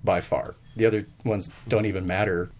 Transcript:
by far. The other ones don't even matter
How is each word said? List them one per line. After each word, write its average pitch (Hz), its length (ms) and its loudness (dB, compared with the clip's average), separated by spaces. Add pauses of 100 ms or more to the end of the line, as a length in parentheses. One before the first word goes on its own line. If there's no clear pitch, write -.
by 92 180 2
far. - 340 -4 (200)
The 110 100 2
other 107 220 2 (160)
ones 104 260 -2 (180)
don't 113 180 2
even 92 200 -2
matter 92 440 0 (100)